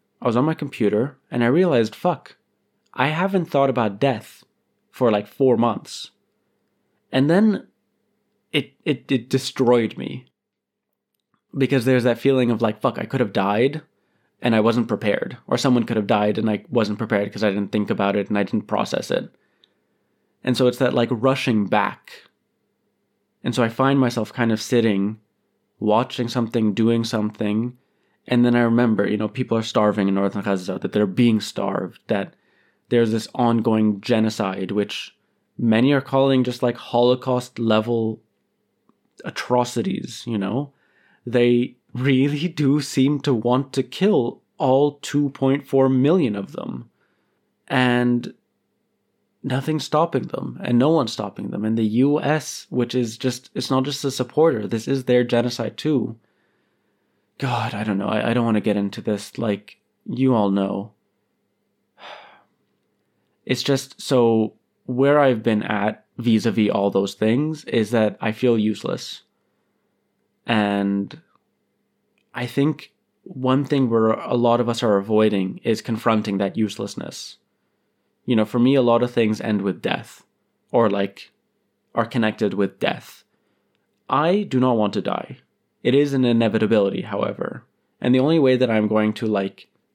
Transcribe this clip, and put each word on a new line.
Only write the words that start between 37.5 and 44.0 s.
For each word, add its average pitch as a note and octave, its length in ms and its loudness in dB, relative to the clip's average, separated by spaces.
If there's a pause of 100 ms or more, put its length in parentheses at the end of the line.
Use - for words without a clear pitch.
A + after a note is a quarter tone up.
level A2+ 600 0 (1040)
atrocities, - 1040 -4
you A#2 100 -4
know? G#2 360 -4 (520)
They A#2+ 520 2 (180)
really C#3 540 0
do D3 320 0
seem C#3 400 0
to C#3 120 -2
want B2 420 0
to C3+ 100 -2
kill D#3+ 580 -2 (160)